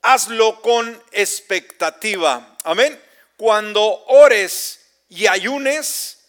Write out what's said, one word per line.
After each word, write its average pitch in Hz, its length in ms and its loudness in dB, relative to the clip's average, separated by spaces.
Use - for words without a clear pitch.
hazlo 226 600 0
con 233 400 -4
expectativa. 180 1500 -4
Amén. 233 360 -2
Cuando 214 460 0
ores 254 760 4
y 180 180 -4
ayunes 269 920 -4